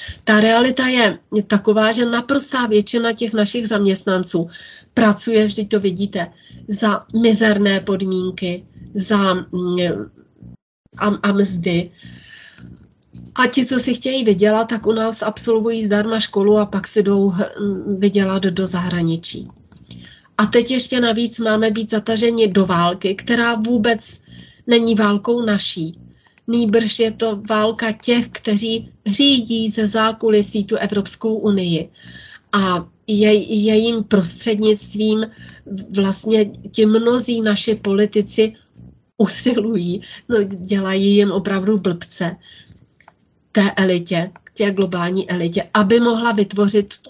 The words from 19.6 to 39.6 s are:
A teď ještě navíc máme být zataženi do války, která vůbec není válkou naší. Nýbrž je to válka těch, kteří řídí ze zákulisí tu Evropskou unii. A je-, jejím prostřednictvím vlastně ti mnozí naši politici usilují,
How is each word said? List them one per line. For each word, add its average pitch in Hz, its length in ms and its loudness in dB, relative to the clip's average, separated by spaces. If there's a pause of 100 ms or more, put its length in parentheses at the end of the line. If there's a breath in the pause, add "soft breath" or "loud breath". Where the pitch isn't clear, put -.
A 214 80 2
teď 240 240 2
ještě 254 300 -2
navíc 233 380 -2
máme 220 320 2
být 214 200 -4
zataženi 226 580 2
do 190 180 2
války, 180 480 0
která 233 400 0
vůbec 226 680 -2 (460 loud breath)
není 233 280 4
válkou 214 500 0
naší. 190 540 -2 (480 soft breath)
Nýbrž 233 520 2
je 226 120 2
to 220 380 -4
válka 220 440 0
těch, 240 360 0
kteří 226 640 -4 (140)
řídí 226 640 2
ze 214 160 -2
zákulisí 220 800 0
tu 208 120 -4
Evropskou 202 580 -4
unii. 185 560 0 (600 loud breath)
A 185 360 0 (180)
je-, 214 480 2
jejím 220 500 2
prostřednictvím 214 1200 0 (640 loud breath)
vlastně 202 540 0 (260)
ti 220 160 2
mnozí 233 540 2
naši 214 340 0
politici 208 800 0 (640 soft breath)
usilují, 208 840 0 (260 loud breath)